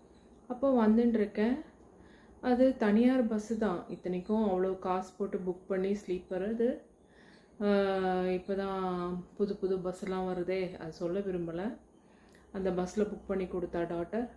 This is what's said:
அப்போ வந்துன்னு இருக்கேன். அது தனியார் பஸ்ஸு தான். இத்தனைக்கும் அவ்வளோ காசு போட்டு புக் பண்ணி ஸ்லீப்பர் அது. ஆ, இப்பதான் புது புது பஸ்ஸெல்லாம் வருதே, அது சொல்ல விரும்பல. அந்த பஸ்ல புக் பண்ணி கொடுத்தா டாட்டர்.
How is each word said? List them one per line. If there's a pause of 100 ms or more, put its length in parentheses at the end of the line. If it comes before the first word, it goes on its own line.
(460)
அப்போ
வந்துன்னு
இருக்கேன். (840)
அது
தனியார்
பஸ்ஸு
தான்.
இத்தனைக்கும்
அவ்வளோ
காசு
போட்டு
புக்
பண்ணி (100)
ஸ்லீப்பர்
அது. (800)
ஆ, (540)
இப்பதான் (200)
புது
புது
பஸ்ஸெல்லாம்
வருதே,
அது
சொல்ல
விரும்பல. (760)
அந்த
பஸ்ல
புக்
பண்ணி
கொடுத்தா
டாட்டர்.